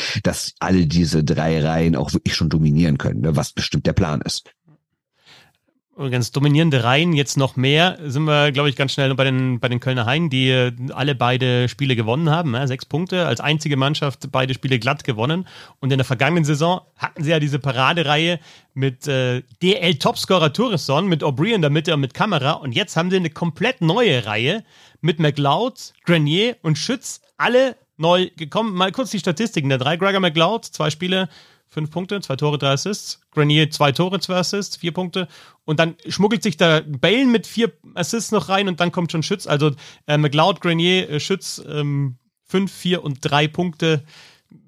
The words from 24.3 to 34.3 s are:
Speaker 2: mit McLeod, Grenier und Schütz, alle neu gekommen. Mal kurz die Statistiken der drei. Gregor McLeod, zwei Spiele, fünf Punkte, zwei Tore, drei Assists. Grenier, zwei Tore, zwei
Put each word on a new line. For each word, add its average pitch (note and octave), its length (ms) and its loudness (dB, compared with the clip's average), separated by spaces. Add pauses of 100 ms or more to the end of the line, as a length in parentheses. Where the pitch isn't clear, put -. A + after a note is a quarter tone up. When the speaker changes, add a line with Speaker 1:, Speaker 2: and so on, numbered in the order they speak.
Speaker 2:
mit D#3+ 180 -2
McLeod, D3+ 760 0 (100)
Grenier F3 560 2
und D#3 160 -2
Schütz, - 460 -6 (160)
alle A#3+ 380 2 (220)
neu F3 380 2
gekommen. G3 380 -4
Mal F#3 160 0
kurz A#3 200 -4
die G#3 100 -4
Statistiken F3 480 -2
der C3+ 100 2
drei. C#3 180 -2
Gregor G3 220 0
McLeod, F3+ 460 2
zwei D#3 260 -4
Spiele, F3+ 380 -2 (400)
fünf D#3 220 -6
Punkte, F#3+ 300 -8
zwei C#3 140 -6
Tore, D3 240 -2
drei C#3 140 2
Assists. - 480 -6 (100)
Grenier, D3+ 400 4
zwei D3 220 2
Tore, F3+ 260 0
zwei F#3 180 -4